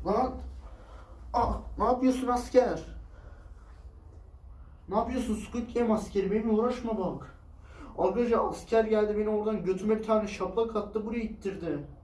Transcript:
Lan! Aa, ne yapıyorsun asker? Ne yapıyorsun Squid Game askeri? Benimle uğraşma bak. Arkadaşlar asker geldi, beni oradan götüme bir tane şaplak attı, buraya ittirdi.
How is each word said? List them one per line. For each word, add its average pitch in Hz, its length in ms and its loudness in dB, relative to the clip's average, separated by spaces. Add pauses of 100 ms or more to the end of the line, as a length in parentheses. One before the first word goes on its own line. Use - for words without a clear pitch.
Lan! 247 280 2 (960)
Aa, - 200 4 (260)
ne 202 60 4
yapıyorsun 254 440 4
asker? 240 540 4 (2000)
Ne 190 80 0
yapıyorsun 226 380 0
Squid - 400 -8
Game 226 200 4
askeri? 202 360 0
Benimle 226 220 2
uğraşma 233 460 0
bak. - 360 -6 (640)
Arkadaşlar 214 520 4
asker - 340 2
geldi, 208 340 4
beni 214 100 2
oradan 208 360 0
götüme 208 340 2
bir 220 40 -6
tane 214 260 2
şaplak 220 480 -2
attı, 208 300 -4
buraya 233 140 -2
ittirdi. 170 580 -4 (260)